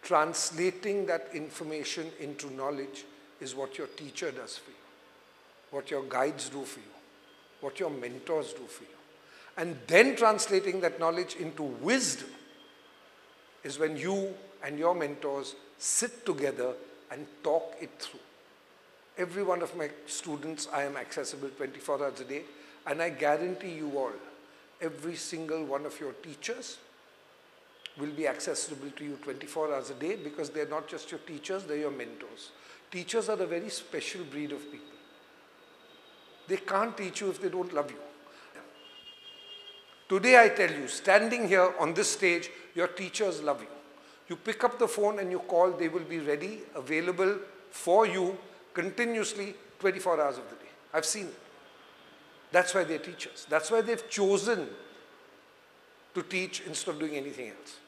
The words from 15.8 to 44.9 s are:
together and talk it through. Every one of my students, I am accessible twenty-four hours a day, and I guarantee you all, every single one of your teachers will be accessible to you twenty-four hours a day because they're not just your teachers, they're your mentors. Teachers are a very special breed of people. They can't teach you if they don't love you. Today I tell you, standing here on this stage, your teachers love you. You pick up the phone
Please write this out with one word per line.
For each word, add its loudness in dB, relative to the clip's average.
together 0
and -10
talk 2
it -12
through. -12
Every -2
one 2
of -4
my -4
students, -6
I 0
am -4
accessible -6
twenty-four -4
hours -2
a -8
day, -6
and 0
I 2
guarantee 0
you -4
all, 0
every -6
single -4
one -2
of -8
your -6
teachers -10
will -6
be 0
accessible -4
to -12
you -8
twenty-four -4
hours -4
a -8
day -2
because -8
they're -4
not -4
just -10
your -8
teachers, -6
they're -4
your -2
mentors. -12
Teachers -2
are 0
a 2
very -2
special -6
breed -6
of -8
people. -16
They 0
can't 0
teach -6
you 0
if -6
they 0
don't -4
love 0
you. -14
Today 12
I 12
tell 4
you, -4
standing 4
here 8
on 2
this 2
stage, 2
your 4
teachers -2
love 0
you. -14
You -6
pick -4
up 4
the 4
phone 2